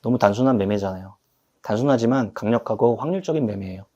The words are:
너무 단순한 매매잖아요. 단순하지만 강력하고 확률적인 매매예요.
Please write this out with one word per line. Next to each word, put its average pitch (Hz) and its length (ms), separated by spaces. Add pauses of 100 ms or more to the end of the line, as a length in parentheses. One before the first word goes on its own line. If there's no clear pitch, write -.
너무 123 180
단순한 113 380
매매잖아요. 95 600 (460)
단순하지만 123 680
강력하고 113 640
확률적인 160 480
매매예요. 98 400 (120)